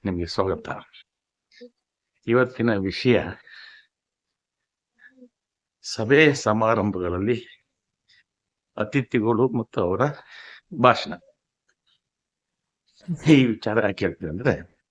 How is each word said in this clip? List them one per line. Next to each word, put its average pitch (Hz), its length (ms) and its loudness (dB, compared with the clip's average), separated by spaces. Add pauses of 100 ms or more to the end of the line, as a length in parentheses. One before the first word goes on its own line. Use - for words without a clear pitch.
ನಿಮಗೆ 87 220 -4
ಸ್ವಾಗತ. 92 420 -4 (1600)
ಇವತ್ತಿನ 120 480 0
ವಿಷಯ 98 480 0 (2500)
ಸಭೆ 139 520 2
ಸಮಾರಂಭಗಳಲ್ಲಿ 107 1300 -2 (1080)
ಅತಿಥಿಗಳು 117 720 0
ಮತ್ತು 117 320 -4
ಅವರ 95 200 -2 (840)
ಭಾಷಣ. 120 300 2 (2250)
ಈ 139 180 8
ವಿಚಾರ 110 420 0
ಯಾಕೆ 98 200 -4
ಹೇಳ್ತೀನಿ 82 240 -6
ಅಂದ್ರೆ 98 600 -4